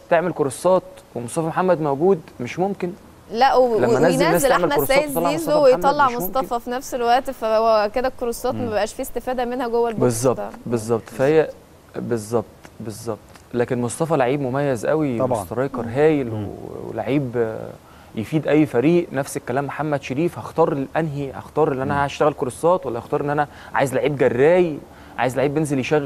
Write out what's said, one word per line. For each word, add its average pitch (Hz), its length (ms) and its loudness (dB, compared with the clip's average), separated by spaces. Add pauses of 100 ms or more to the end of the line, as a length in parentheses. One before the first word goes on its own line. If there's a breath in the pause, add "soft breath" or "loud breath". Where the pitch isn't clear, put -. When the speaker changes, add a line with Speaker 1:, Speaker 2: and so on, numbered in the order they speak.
Speaker 1:
بتعمل 170 260 2
كروسات 170 500 0 (320)
ومصطفى 120 320 -4
محمد 170 340 2
موجود، 160 400 2 (180)
مش 123 200 -6
ممكن. 190 320 -4 (400)
Speaker 2:
لا، 233 240 4
و-، 240 240 4
Speaker 1:
لما 120 180 4
انزل 165 220 4
ناس - 20 4 (100)
Speaker 2:
وينزل - 180 4
Speaker 1:
تعمل 208 140 2
Speaker 2:
أحمد 170 100 2
Speaker 1:
كروسات 269 260 2
Speaker 2:
سيد 302 180 0
Speaker 1:
وطلع - 140 0
Speaker 2:
زيزو 311 200 -2
Speaker 1:
مصطفى 302 60 4
محمد، 302 60 4 (220)
Speaker 2:
ويطلع 285 220 4
Speaker 1:
مش 240 60 -2
ممكن. 247 120 -4
Speaker 2:
مصطفى 262 340 -2
في 247 100 -10
نفس 254 260 -6
الوقت، 247 360 2
فهو 220 640 2
كده 254 120 0
الكروسات 247 460 -4
Speaker 3:
مم. - 120 -6
Speaker 2:
ما 233 40 -4
بقاش 214 240 -2
فيه 262 100 -8
استفادة 254 420 -6
منها 247 220 -4
جوه 233 220 0
البوكس. 208 140 -2
Speaker 1:
بالظبط، 120 360 2
Speaker 2:
ف- 101 160 -10 (100)
Speaker 1:
بالظبط. 113 440 -2
فهي 143 400 2 (460)
بالظبط، 113 500 -2 (340)
بالظبط. 110 380 -10 (360)
لكن 120 280 -2
مصطفى 147 360 -2
لعيب 139 240 0
مميز 135 440 -2
قوي، 143 340 0
Speaker 3:
طبعًا. 127 220 0
Speaker 1:
وسترايكر 120 400 -4
Speaker 2:
مم. 113 80 -8
Speaker 1:
هايل، 139 420 2
Speaker 3:
مم. 107 160 -6
Speaker 1:
و-، - 420 -12
ولعيب، 117 460 -2
آه، 113 340 -4 (460 loud breath)
يفيد 135 320 -4
أي 151 180 4
فريق. 151 480 2
نفس 135 240 -6
الكلام 139 280 -4
محمد 143 380 -4
شريف. 147 360 -2
هختار 165 340 2
ال-، 135 140 -4 (100)
أنهي، 143 340 -4
هختار 147 400 0
اللي 131 120 -2
أنا 143 100 -2
Speaker 3:
مم. 143 120 0
Speaker 1:
هشتغل 147 280 0
كروسات، 160 520 0
ولا 117 140 -6
هختار 143 220 -4
إن 147 80 -4
أنا 147 180 0 (260 loud breath)
عايز 123 200 0
لعيب 135 240 0
جراي، 143 600 4 (400 loud breath)
عايز 123 200 -2
لعيب 139 160 2
بينزل 147 260 0
يشغل 147 260 2